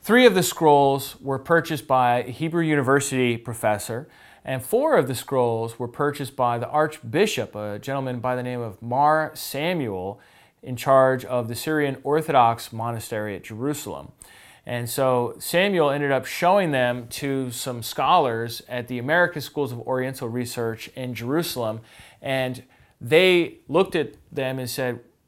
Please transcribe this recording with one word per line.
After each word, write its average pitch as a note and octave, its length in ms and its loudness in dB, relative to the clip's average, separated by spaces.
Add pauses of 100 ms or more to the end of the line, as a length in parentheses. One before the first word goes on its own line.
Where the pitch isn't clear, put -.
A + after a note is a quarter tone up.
Three B3 240 6
of G#3 80 8
the F#3 80 4
scrolls C#3+ 760 4
were C3+ 180 -4
purchased D#3+ 480 0
by B2 380 2
a B2 60 -10
Hebrew E3 340 -2
University C3 720 2
professor, A2+ 720 -4 (360)
and C3 200 -6
four C4+ 320 2
of D3+ 100 4
the B2+ 80 -4
scrolls A#2 640 -2
were B2 80 -6
purchased C#3+ 480 -4
by A#2+ 240 0
the A#2 100 -6
archbishop, D3+ 840 -2
a G#2 240 -8
gentleman C3 400 -6
by B2+ 160 -2
the B2+ 80 -4
name B2 180 -6
of A2+ 220 -10
Mar D3 520 2
Samuel, A#2+ 840 -4 (440)
in B2+ 120 -10
charge C3 500 4
of B2 220 -2
the A2+ 80 -6
Syrian D3 480 -2
Orthodox C#3 720 2
monastery A2 640 -6
at - 80 -14
Jerusalem. G#2+ 680 -8 (560)
And A#2+ 240 -6
so B2+ 480 2
Samuel F3 520 2
ended C#3+ 200 0
up C3 160 0
showing F3+ 460 2
them B2 360 0
to C3+ 420 -4
some A#2+ 320 -8
scholars B2+ 840 0
at B2 200 -8
the B2+ 100 -6
American D#3+ 420 2
Schools C3+ 320 -4
of A#2 80 -10
Oriental B2+ 480 -4
Research A#2+ 680 -6
in B2 180 -8
Jerusalem, A#2 680 -4 (400)
and C3 440 -4 (360)
they F3 580 4 (100)
looked F#3 260 2
at D3 200 -2 (160)
them C3 280 -4
and B2+ 100 -6
said B2 320 -4 (280)